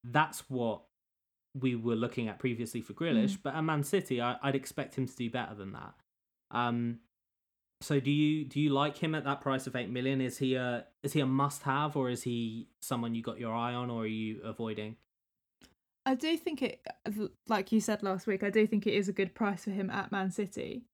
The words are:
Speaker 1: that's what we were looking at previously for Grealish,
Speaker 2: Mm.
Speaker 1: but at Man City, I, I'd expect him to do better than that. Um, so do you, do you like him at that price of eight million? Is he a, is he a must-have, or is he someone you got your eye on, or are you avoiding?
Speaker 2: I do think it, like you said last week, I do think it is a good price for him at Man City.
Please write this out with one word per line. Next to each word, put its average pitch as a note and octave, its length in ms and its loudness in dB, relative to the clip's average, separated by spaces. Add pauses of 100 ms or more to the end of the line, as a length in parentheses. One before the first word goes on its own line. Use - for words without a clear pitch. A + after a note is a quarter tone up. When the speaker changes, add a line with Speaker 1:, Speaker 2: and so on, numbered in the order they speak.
Speaker 1:
that's C#3+ 480 0
what A#2+ 320 -2 (760)
we B2+ 180 2
were A#2 180 2
looking A#2 340 0
at G#2 100 -6
previously A#2+ 440 -2
for - 120 -14
Grealish, F3+ 420 4
Speaker 2:
Mm. - 80 -14
Speaker 1:
but C#3+ 100 -2
at D#3+ 80 0
Man D#3 220 2
City, F#3 360 0
I, B2 220 0
I'd C#3 140 2
expect C3 400 -4
him C3 100 0
to - 100 -10
do A#2 140 -2
better A#2 240 -4
than G2 180 -10
that. - 220 -14 (560)
Um, A#2+ 480 2 (840)
so C#3+ 200 2
do C3+ 100 0
you, D3+ 340 4
do B2+ 160 -4
you D3+ 100 6
like C#3+ 280 2
him D#3 160 0
at C#3+ 100 -4
that C#3 160 -2
price C3 280 0
of B2 80 -6
eight A#2 140 -2
million? C3 300 0
Is B2+ 180 -2
he C3 180 2
a, B2 300 -2 (180)
is C#3+ 80 -2
he D3+ 80 4
a C3 60 2
must-have, C#3 720 2
or B2+ 140 2
is B2 140 -4
he A#2 440 -2 (140)
someone A#2 320 -2
you A2+ 80 -2
got A2+ 160 -6
your A2+ 160 -4
eye A#2+ 200 0
on, B2 140 -2
or A#2 140 -2
are A2 40 -2
you A2 360 -4
avoiding? A2 540 -6 (1080)
Speaker 2:
I C4 100 4
do D#4+ 200 2
think D#4 240 -4
it, - 200 -2 (680)
like G3 220 0
you A3 100 6
said G#3 220 0
last F#3+ 240 -2
week, G3 160 0
I G3+ 80 2
do G#3+ 160 6
think G#3 200 0
it G3+ 80 2
is G3 140 2
a G3+ 40 -2
good G3 220 0
price G3+ 300 -2
for G#3 60 -4
him F#3+ 200 -2
at - 200 -4
Man F#3+ 220 -2
City. - 500 -4 (120)